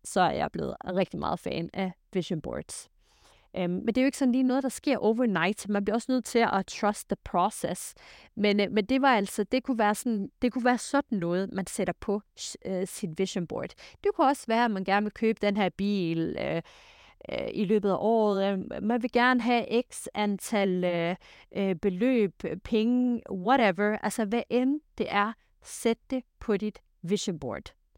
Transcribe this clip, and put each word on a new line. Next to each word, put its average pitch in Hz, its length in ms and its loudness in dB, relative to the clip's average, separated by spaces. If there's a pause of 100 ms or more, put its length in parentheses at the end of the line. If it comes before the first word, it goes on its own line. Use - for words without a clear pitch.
så - 160 0
er 170 120 4
jeg - 200 -2
blevet - 320 -6
rigtig 185 340 -2
meget - 220 -2
fan - 320 -6
af 190 200 -4 (200)
vision 170 280 -2
boards. - 500 -10 (680)
Øhm, 175 120 -2
men 180 160 -4
det 226 120 0
er 254 40 4
jo 269 40 4
ikke 277 120 0
sådan 254 140 4
lige 262 100 2
noget, 254 200 2
der 269 60 0
sker - 300 0
overnight. 208 680 2
Man 208 160 0
bliver 202 100 0
også 240 180 -2
nødt 254 120 0
til - 140 0
at 190 280 2
trust - 420 -2
the 190 160 -2
process. - 680 -2 (400)
Men, 202 260 4
øh, 190 120 0
men 208 120 2
det 254 180 2
var 262 140 6
altså, 202 280 0
det 262 180 0
kunne 240 160 -2
være 208 160 4
sådan, 214 360 -4 (120)
det 247 100 2
kunne 240 120 -2
være 247 140 4
sådan 277 400 0
noget, 175 340 -2
man 190 140 -4
sætter - 340 -4
på, 208 200 -2 (440)
øh, 190 220 -4
sit 160 320 -8
vision 185 280 -2
board. - 240 -8 (340)
Det 403 100 2
kunne 302 120 4
også 277 200 0
være, 226 180 2
at 226 60 2
man 190 140 -2
gerne 202 200 2
vil 208 80 -4
købe 220 300 0
den 202 140 2
her 196 120 2
bil, 170 720 -2
øh, 156 220 -2 (720)
øh, - 220 -4
i 208 100 0
løbet 202 260 2
af 180 80 2
året. 208 540 2
Øh, - 300 -6
man 226 200 0
vil 247 100 -4
gerne 247 280 4
have 233 420 2 (100)
x - 220 -12
antal, 196 680 0
øh, 170 320 0 (400)
øh, 190 180 0
beløb, 208 680 0 (220)
penge, 240 640 2
whatever. 208 680 2
Altså, 214 260 -2
hvad 226 260 -2
end 262 300 2 (180)
det 208 120 -2
er, 208 220 0 (300)
sæt - 360 -2 (120)
det 262 140 -4 (160)
på 208 160 0
dit 214 220 -4 (240)
vision 175 360 -2
board. - 360 -8 (220)